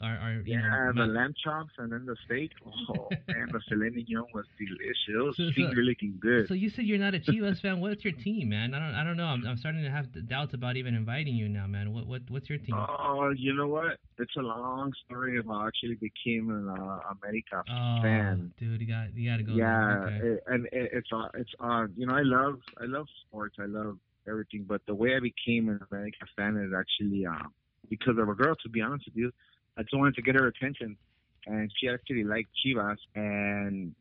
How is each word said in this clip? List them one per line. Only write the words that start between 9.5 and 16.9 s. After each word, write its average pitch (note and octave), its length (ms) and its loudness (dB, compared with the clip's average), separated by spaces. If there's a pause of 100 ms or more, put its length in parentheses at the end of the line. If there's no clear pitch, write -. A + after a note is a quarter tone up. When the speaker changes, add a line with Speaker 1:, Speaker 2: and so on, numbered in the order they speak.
Speaker 1:
starting D#3 260 -2
to C3+ 80 0
have C#3 200 -2
d-, D#2+ 100 -8
doubts C3 320 -2
about B2 220 -2
even B2+ 200 0
inviting A#2+ 400 0
you G#2+ 120 2
now, G2+ 200 -2
man. G2+ 240 -2
What, A#2 160 -6
what, B2+ 220 -6
what's C3+ 200 -6
your D3 80 -2
team? - 160 -2
Speaker 2:
Oh, C#3+ 640 0
you C3+ 180 0
know C#3+ 140 2
what? E3 300 0 (200)
It's A#2+ 180 -4
a C#3 60 -2
long B2+ 500 -2 (140)
story B2 320 -2
of A2 80 -2
how G#2 140 -2
I A2 80 0
actually A#2 260 -4
became A2+ 560 -2
an, G#2 180 -2
uh, F#2+ 320 -6 (220)